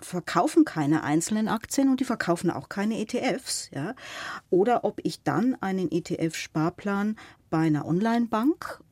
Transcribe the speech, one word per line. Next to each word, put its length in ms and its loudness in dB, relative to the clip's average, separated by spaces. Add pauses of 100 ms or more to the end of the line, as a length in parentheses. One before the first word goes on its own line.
verkaufen 640 2
keine 380 2
einzelnen 460 0
Aktien 400 0
und 100 4
die 60 0
verkaufen 480 0
auch 160 -8
keine 320 -2
E 40 -2
T 140 -4
Fs, 560 -4
ja. 220 -6 (540)
Oder 340 4
ob 180 -2
ich 220 -4
dann 360 2
einen 300 0
E-T-F-Sparplan 1300 -2 (340)
bei 80 0
einer 280 2
Online-Bank 1040 0